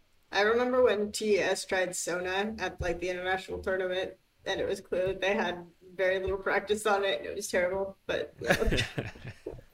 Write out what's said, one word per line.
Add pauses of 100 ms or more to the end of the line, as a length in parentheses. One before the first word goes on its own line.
(320)
I
remember
when
T
S
tried
Sona
at,
like,
the
international
tournament, (340)
and
it
was
clear
that
they
had (300)
very
little
practice
on
it,
and
it
was
terrible, (100)
but,
you
know, (680)